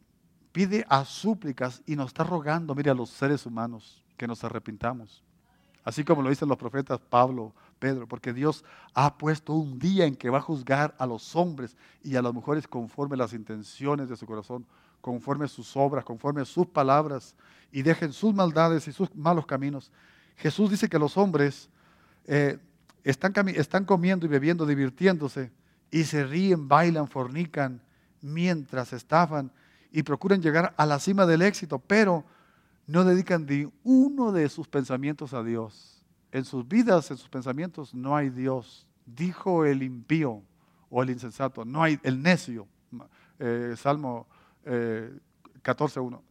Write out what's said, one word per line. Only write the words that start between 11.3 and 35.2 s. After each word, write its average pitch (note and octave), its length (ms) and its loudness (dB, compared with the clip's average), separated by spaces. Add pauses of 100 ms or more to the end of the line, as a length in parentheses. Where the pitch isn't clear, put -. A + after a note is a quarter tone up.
hombres D#3 400 -2 (260)
y C3 140 -4
a B2 60 2
las B2 120 0
mujeres C#3 320 -4
conforme C3+ 520 -8
las A#2 160 -2
intenciones A#2+ 720 -6
de B2 80 -10
su A2 100 -14
corazón, A2+ 400 -10 (360)
conforme C#3 480 -4
sus - 260 -16
obras, C#3 300 0
conforme C#3 400 -6
sus F3 200 0
palabras, C#3+ 680 0 (380)
y C3+ 80 -4
dejen D#3+ 320 2
sus G#3+ 200 0
maldades E3 540 2
y C#3+ 60 -10
sus - 200 -4
malos D#3+ 320 0
caminos. C#3 460 -6 (460)
Jesús F#3+ 340 2
dice G#3 160 0
que E3 100 0
los D3+ 200 2
hombres, D3+ 520 2 (560)
eh, C#3+ 320 2 (460)
están F#3 300 0
cami-, G3 220 2
están F3+ 280 0
comiendo F3+ 420 2
y D#3 40 -2
bebiendo, D#3 360 2
divirtiéndose, C#3 840 0 (400)
y D#3+ 140 2
se D3 200 0
ríen, D#3+ 420 0
bailan, D#3 400 4
fornican, C3+ 720 -4 (420)
mientras D3 720 -4
estafan D3 600 0 (400)
y D#3 100 0
procuran F3+ 400 0
llegar D#3+ 340 2
a D3+ 120 4
la D3 100 2
cima G3 300 2
del E3 160 6
éxito, F3 340 0
pero G3 480 2 (600)
no E3+ 160 4
dedican F3+ 420 2
ni C#3+ 260 -2 (120)
uno C4 480 4
de D#3+ 180 2
sus - 180 -10
pensamientos C#3 640 -4